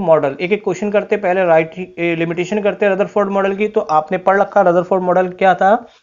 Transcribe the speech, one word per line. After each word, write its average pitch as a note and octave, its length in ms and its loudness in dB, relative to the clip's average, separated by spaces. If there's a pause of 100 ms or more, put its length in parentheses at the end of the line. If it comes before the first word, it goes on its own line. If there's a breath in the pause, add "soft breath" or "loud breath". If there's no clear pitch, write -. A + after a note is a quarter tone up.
model। C#3+ 320 2
एक F3+ 120 -2
एक G#3 120 -4
क्वेश्चन G3+ 260 -4
करते, G3+ 260 0
पहले F#3+ 280 0
राइट, E3+ 540 0
ए, E3+ 200 -2
लिमिटेशन F3 440 -2
करते G3+ 240 0
हैं G3 60 2
रदरफोर्ड G3 360 -2
मॉडल G3 280 -2
की। G#3+ 120 -2
तो G#3+ 120 -2
आपने D#3 380 -2
पढ़ G3 220 2
रखा G3 200 0
रदरफोर्ड F3+ 420 2
मॉडल F3+ 260 0
क्या F3+ 260 2
था, G#3 320 0 (160 soft breath)